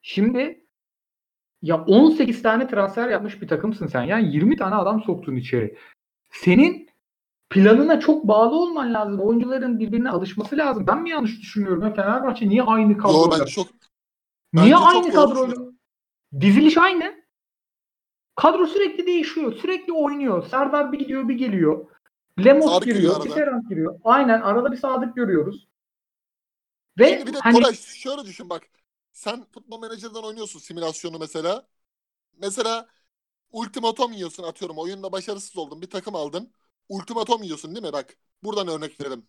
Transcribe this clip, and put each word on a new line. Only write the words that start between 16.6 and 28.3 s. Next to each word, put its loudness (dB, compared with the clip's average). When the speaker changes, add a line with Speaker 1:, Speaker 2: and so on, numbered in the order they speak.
Speaker 1:
aynı. 0
Kadro 2
sürekli -2
değişiyor. -4
Sürekli -8
oynuyor. -2
Serdar -2
bir -8
gidiyor, -6
bir -2
geliyor. -2
Lemos 6
Speaker 2:
Sadık 2
Speaker 1:
giriyor, 0
Speaker 2:
giriyor 2
arada. -6
Speaker 1:
Tisserand -4
giriyor. -6
Aynen, 2
arada -2
bir -8
Sadık -6
görüyoruz. -4
Ve 8
Speaker 2:
Şimdi 0
bir -10
de -8
Speaker 1:
hani 2
Speaker 2:
Koray, 4
şöyle -12
düşün -20